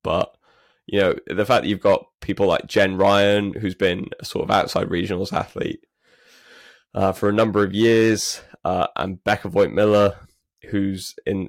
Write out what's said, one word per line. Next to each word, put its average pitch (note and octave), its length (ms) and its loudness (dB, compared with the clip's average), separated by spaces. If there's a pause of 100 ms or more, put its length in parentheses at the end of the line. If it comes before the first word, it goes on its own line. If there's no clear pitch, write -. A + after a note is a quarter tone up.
but, - 340 -2 (500)
you G2+ 140 0
know, F#2 140 4 (120)
the G2+ 200 -2
fact B2 160 2
that D2+ 60 -4
you've G2+ 120 -2
got G2 240 2 (160)
people G2+ 260 -2
like E2+ 200 0
Jen F#2+ 300 0
Ryan, G2+ 580 2
who's G2 200 -6
been F#2 320 -2 (140)
a - 40 -16
sort - 200 -4
of - 60 -4
outside - 380 0
regionals F#2 440 -4
athlete, - 520 -6 (1080)
uh, G2 180 0
for G#2 160 -2
a G2+ 40 0
number G#2 320 2
of F#2+ 100 -6
years, A2+ 680 2 (220)
uh, F2+ 220 0 (100)
and F#2+ 280 -8
Becca G#2 240 -2
Voigt-Miller, G2+ 680 2 (560)
who's G2 460 -4 (100)
in, G2 220 -4